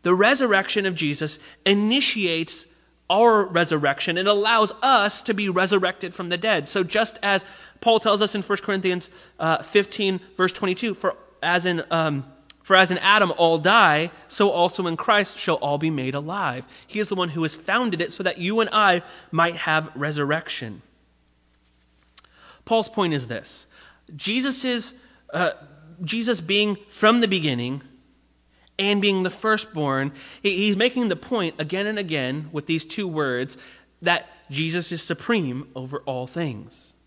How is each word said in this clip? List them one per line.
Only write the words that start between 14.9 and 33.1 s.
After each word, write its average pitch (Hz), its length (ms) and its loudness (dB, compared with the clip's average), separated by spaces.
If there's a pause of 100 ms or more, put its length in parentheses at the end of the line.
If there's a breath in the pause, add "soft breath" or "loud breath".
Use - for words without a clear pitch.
Christ 208 400 0
shall 165 200 0
all 143 220 -2
be 160 120 0
made 135 240 -4
alive." 147 500 -6 (220 loud breath)
He 208 140 -6
is 208 80 -2
the 196 80 -2
one 180 140 -2
who 160 120 -4
has 156 140 -2
founded 202 440 -2
it 170 120 -4
so - 100 -10
that 180 160 -2
you 196 220 -2
and 220 120 0
I 190 300 4 (300 loud breath)
might 170 240 2
have 156 400 -2
resurrection. 143 880 -4 (1800 soft breath)
Paul's 226 240 2
point 175 260 0
is 127 120 -4
this. - 400 -10 (480 soft breath)
Jesus's, 254 800 -2 (400 soft breath)
uh, 165 160 0 (520)
Jesus 214 380 -2
being 202 360 0 (120)
from 226 320 4
the 233 60 4
beginning 139 560 -2 (960 soft breath)
and 202 240 0
being 190 220 2
the 180 60 -2
firstborn, 147 840 -2 (280 loud breath)
he, 196 160 0
he's 202 200 2
making 240 320 0
the 175 80 0
point 190 420 -4
again 185 300 -4
and 214 100 -4
again 151 540 -4
with 147 140 -8
these 160 180 -2
two 202 240 -6
words 135 500 -4 (420 loud breath)